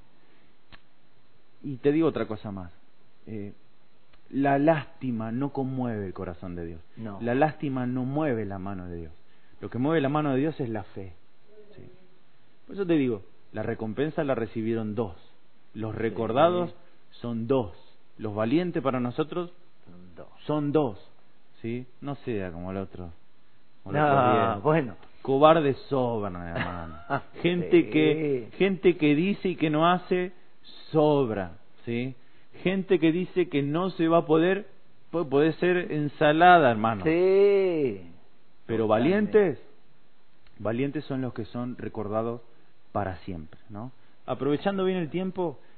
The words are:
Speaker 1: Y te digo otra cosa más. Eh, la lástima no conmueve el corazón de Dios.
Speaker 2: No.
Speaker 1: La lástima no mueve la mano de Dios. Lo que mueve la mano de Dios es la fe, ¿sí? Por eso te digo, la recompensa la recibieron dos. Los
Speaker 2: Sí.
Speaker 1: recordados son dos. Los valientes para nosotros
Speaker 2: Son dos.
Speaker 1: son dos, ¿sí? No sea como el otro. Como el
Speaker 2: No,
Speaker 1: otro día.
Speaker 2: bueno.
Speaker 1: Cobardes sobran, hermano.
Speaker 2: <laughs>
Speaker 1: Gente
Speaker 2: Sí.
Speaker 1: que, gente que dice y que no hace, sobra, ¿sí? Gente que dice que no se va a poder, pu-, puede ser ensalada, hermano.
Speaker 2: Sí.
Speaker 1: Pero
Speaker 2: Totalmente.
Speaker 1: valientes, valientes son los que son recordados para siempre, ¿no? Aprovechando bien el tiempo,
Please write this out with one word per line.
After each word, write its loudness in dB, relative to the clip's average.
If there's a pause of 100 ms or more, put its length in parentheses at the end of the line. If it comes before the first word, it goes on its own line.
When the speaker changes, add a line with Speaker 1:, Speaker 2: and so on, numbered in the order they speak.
(1600)
Speaker 1:
Y -8
te 4
digo 4
otra 0
cosa -6
más. -10 (560)
Eh, -8 (760)
la 4
lástima 2
no -2
conmueve -2
el -6
corazón -8
de -6
Dios. -10 (160)
Speaker 2:
No. -8
Speaker 1:
La 0
lástima 0
no 0
mueve 0
la -6
mano -6
de -8
Dios. -10 (460)
Lo -8
que -6
mueve 2
la 2
mano 2
de 2
Dios 0
es -4
la -4
fe, -12 (640)
¿sí? -14 (840)
Por -14
eso -2
te 4
digo, 4 (280)
la -4
recompensa -2
la 2
recibieron -2
dos. -2 (580)
Los -6
Speaker 2:
Sí. -6
Speaker 1:
recordados 2 (380)
son -6
dos. 2 (440)
Los -6
valientes 2
para 0
nosotros -2 (340)
Speaker 2:
Son -14
dos. -14 (180)
Speaker 1:
son 0
dos, 2 (500)
¿sí? -6 (140)
No -6
sea -4
como -8
el -4
otro. -8 (720)
Como -4
el 4
Speaker 2:
No, 6
Speaker 1:
otro 6
día. 4
Speaker 2:
bueno. 4 (260)
Speaker 1:
Cobardes 8 (120)
sobran, 0
hermano. -6 (120)
Speaker 2:
<laughs> -4
Speaker 1:
Gente 4
Speaker 2:
Sí. -8
Speaker 1:
que, 2
gente 4
que 6
dice 0
y -2
que 0
no 4
hace, 0 (600)
sobra, 4 (280)
¿sí? -4 (480)
Gente 4
que 6
dice 0
que 2
no 0
se 2
va 8
a 4
poder, 4 (440)
pu-, 0
puede 6
ser 2
ensalada, 8
hermano. 2
Speaker 2:
Sí. 4 (640)
Speaker 1:
Pero 2
Speaker 2:
Totalmente. 4
Speaker 1:
valientes, 4 (1000)
valientes -2
son -4
los -4
que -6
son -8
recordados -4 (500)
para -2
siempre, -10 (100)
¿no? -10 (340)
Aprovechando 0
bien 2
el -2
tiempo, -4 (180)